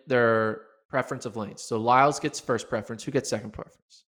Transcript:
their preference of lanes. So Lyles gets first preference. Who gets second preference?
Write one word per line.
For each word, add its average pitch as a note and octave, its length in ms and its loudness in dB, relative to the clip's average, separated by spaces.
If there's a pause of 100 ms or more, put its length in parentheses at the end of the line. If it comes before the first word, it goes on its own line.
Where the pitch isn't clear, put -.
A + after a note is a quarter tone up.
their A2+ 560 4 (260)
preference C3 380 -4
of A2 100 -8
lanes. G#2 260 -8
So - 140 -4
Lyles B2+ 440 4
gets D3 200 -4
first - 280 -4
preference. A2+ 340 -6
Who - 80 -8
gets C3+ 180 0
second G#2+ 240 -4
preference? - 600 -18